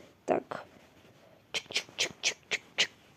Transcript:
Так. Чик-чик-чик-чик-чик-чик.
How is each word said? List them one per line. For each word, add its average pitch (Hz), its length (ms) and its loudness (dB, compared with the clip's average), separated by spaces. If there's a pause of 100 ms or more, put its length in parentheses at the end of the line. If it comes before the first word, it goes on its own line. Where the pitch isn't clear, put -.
(240)
Так. - 400 0 (880)
Чик-чик-чик-чик-чик-чик. - 1400 -2 (260)